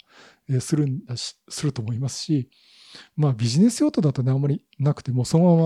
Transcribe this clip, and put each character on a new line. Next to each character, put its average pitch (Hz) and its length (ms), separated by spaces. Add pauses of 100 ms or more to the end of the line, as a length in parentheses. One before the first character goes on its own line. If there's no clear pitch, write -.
(480)
え 139 60
ー、 127 60
す - 140
る 151 120
ん 135 180
だ 123 120
し、 - 200 (120)
す - 160
る 147 80
と 127 80
思 113 140
い 110 60
ま 135 80
す - 120
し、 143 300 (640)
ま 147 140
あ、 135 40
ビ 113 160
ジ 127 120
ネ 233 100
ス 294 140
用 302 80
途 - 80
だ 151 120
と 131 120
ね、 131 80
あ - 20
ん 135 80
ま 143 60
り 147 160 (160)
な 143 120
く - 100
て 127 100
も、 123 120
そ - 140
の 175 180
ま 165 100